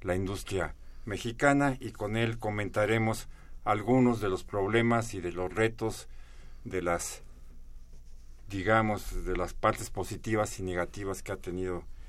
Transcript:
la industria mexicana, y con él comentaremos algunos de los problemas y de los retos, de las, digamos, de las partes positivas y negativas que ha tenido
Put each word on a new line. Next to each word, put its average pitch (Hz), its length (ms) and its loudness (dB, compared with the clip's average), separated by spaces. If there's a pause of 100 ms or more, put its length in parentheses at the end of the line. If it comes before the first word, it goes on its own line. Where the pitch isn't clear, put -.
la 90 140 0
industria 95 580 -2 (300)
mexicana, 135 760 2
y 113 140 -8
con 104 240 -2
él 117 220 2
comentaremos 107 920 2 (340)
algunos 113 580 6
de 104 80 0
los 92 140 0
problemas 113 720 2
y 92 60 -4
de 87 100 -2
los 90 240 -4
retos, 110 540 0 (560)
de 92 180 -2
las, 85 400 0 (1300)
digamos, 101 760 2
de 90 120 0
las 90 180 -2
partes 107 360 2
positivas 104 680 -2
y 98 60 -6
negativas 92 580 -2
que - 80 -8
ha 95 60 -2
tenido 90 480 -4 (240)